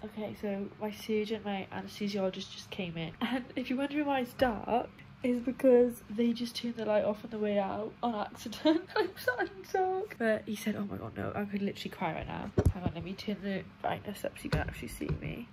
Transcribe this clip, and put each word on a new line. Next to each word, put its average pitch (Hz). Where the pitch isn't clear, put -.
Okay, 214
so 202
my 214
surgeon, 214
my 196
anaesthesiologist 196
just -
came 170
in. 160
And 247
if 254
you're 254
wondering 285
why 277
it's 247
dark, -
it's 247
because 247
they 233
just 233
turned 240
the 226
light 214
off 208
on -
the 220
way 208
out 202
on 240
accident. 277
<laughs> -
I'm 427
starting 415
to -
talk. 381
But 220
he 220
said, 208
oh 208
my 190
God, -
no, -
I 208
could 202
literally -
cry 165
right 151
now. 165
Hang 185
on, 175
let 170
me 175
turn 196
the 196
brightness -
up -
so -
you -
can 151
actually -
see -
me. 87